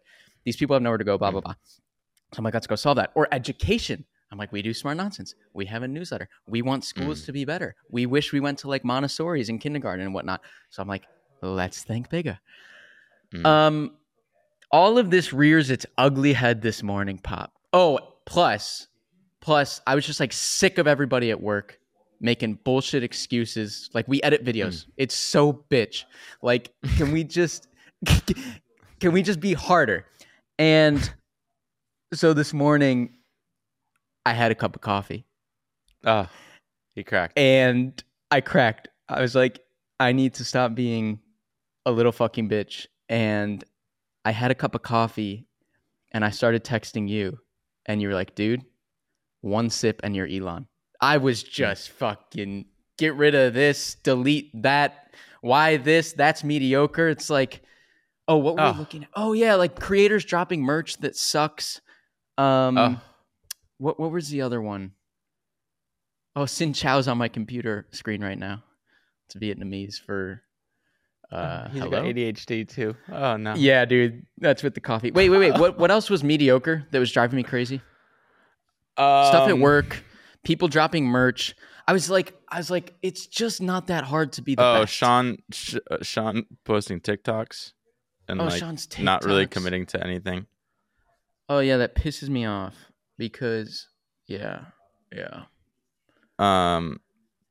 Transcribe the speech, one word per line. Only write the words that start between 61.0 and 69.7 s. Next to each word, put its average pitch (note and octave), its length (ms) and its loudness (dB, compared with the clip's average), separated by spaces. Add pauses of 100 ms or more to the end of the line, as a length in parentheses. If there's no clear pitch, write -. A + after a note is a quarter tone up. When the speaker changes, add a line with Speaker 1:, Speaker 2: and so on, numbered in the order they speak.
Speaker 1:
sucks. - 640 -4 (560)
Um, C3 400 4
Speaker 2:
Oh. B2 240 2 (800)
Speaker 1:
what, D3 200 -4
what D#3+ 120 -4
was D#3+ 180 -6
the C#3+ 120 -4
other A#2+ 200 -4
one? G2+ 300 -8 (1400)
Oh, C#3+ 100 -2
Sin D3 280 -4
Chao's C3+ 340 0
on A#2+ 100 0
my A#2+ 100 0
computer A2 640 -8
screen G#2 320 -8
right G2 140 -8
now. G2 260 -10 (640)
It's - 100 -20
Vietnamese G2 640 -8